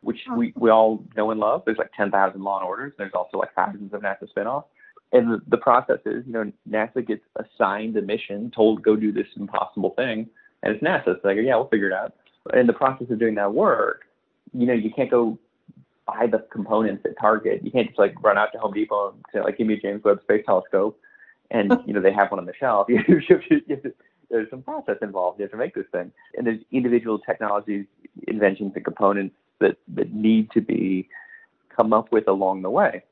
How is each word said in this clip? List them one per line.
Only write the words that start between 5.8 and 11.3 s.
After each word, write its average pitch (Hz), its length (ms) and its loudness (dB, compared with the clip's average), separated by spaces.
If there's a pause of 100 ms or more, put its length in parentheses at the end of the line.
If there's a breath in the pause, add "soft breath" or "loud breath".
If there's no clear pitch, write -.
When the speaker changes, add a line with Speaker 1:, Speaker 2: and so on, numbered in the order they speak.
Speaker 1:
is, 120 220 -6
you 120 60 -12
know, 107 180 -4 (180)
nasa 110 360 -2
gets 107 180 -6 (120)
assigned 110 640 -4
a 104 40 0
mission, 104 540 -6
told, 110 280 4
"Go 107 120 6
do 107 160 0
this 110 160 -2 (100)
impossible 101 540 -4
thing." 113 380 -4 (340 soft breath)
And 107 120 0
it's 107 80 -8
nasa. 156 320 0
It's - 100 -6
like, 98 160 2